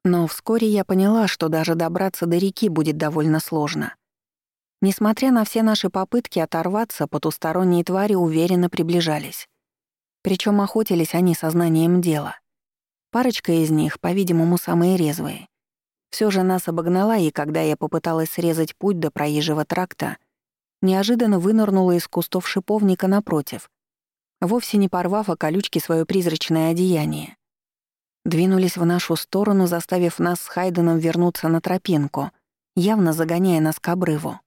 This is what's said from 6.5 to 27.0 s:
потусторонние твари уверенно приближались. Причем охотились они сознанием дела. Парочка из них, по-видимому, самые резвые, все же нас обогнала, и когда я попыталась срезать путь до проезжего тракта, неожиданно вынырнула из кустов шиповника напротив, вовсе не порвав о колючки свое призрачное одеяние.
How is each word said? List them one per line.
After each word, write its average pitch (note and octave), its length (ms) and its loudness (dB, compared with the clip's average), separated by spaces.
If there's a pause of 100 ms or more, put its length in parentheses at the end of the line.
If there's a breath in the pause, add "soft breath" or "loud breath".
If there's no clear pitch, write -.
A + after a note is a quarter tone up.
потусторонние E3+ 760 0
твари F#3+ 300 0
уверенно F3 560 2
приближались. D#3+ 800 -2 (720)
Причем G3+ 400 0
охотились G3 520 0
они F3 220 2
сознанием E3 640 2
дела. D3+ 400 -2 (720)
Парочка A#3+ 400 0
из D#3+ 200 2
них, D3+ 280 0
по-видимому, F3 580 2
самые E3+ 380 2
резвые, D3+ 540 -4 (600)
все G#3+ 220 0
же F#3+ 120 2
нас F#3 240 0
обогнала, F3+ 500 0
и E3 140 2
когда D3+ 300 -2
я D3+ 160 0
попыталась D#3+ 540 -2
срезать E3 440 -2
путь F#3+ 240 -2
до D#3 120 -2
проезжего D3+ 540 -2
тракта, - 520 -6 (640)
неожиданно G3+ 580 2
вынырнула F#3+ 520 2
из F3 160 0
кустов - 400 -4
шиповника G3 600 0
напротив, F3 640 -2 (720)
вовсе A3 360 0
не G3 120 4
порвав F3+ 400 -2
о E3 80 -2
колючки E3 420 -2
свое D#3+ 260 0
призрачное E3 680 0
одеяние. D#3+ 640 0 (880)